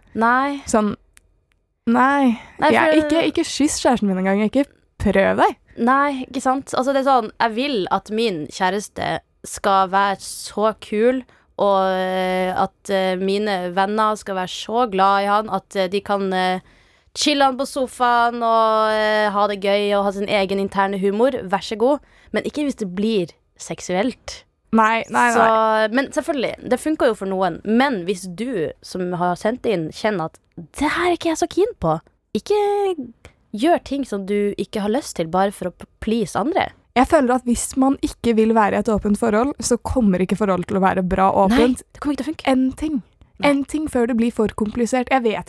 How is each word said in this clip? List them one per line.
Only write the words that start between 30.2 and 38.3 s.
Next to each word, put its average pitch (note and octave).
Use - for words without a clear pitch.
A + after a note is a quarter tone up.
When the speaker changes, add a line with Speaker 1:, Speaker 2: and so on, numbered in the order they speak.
Speaker 1:
at -
det F#3
her F4
er E4+
ikke -
jeg D#4+
så F4
keen G#4
på, D#3+
ikke G4+
gjør C#4
ting C#4
som G3+
du G3+
ikke G3+
har G3+
lyst A#3+
til E3
bare F#3+
for F3+
å E3+
p-, -
please A3
andre. C#4+
Speaker 2:
Jeg B3+
føler C4
at B3+
hvis -
man C4+
ikke A#3